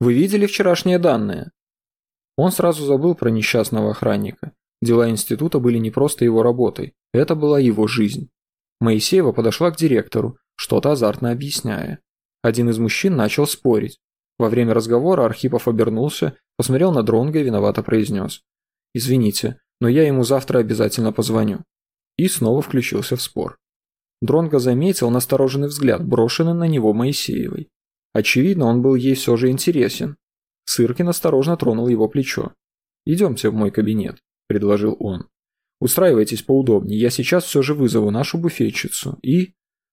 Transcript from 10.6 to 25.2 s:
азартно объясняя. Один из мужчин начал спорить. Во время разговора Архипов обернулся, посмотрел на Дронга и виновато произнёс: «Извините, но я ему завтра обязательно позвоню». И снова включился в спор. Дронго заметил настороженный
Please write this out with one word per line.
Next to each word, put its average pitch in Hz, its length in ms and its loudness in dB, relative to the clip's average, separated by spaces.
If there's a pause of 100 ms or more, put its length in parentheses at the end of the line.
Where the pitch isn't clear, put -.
азартно 120 400 -2
объясняя. 127 680 -8 (420)
Один 117 280 2
из 110 80 0
мужчин 143 380 0
начал 123 300 0
спорить. 113 540 -2 (380)
Во 117 100 2
время 117 240 2
разговора 120 520 2
Архипов 117 440 -2
обернулся, 113 680 -2 (200)
посмотрел 135 360 2
на 131 100 2
Дронга 120 380 0
и - 20 2
виновато 104 400 0
произнёс: 104 600 -2 (520)
«Извините, 120 640 -2 (200)
но 120 80 2
я 151 180 4
ему 135 160 0
завтра 127 360 0
обязательно 110 540 0
позвоню». 110 520 -2 (520)
И 185 120 0
снова 123 340 0
включился 120 540 -4
в - 60 -6
спор. - 360 -10 (640)
Дронго 147 380 2
заметил 127 520 0
настороженный 135 580 0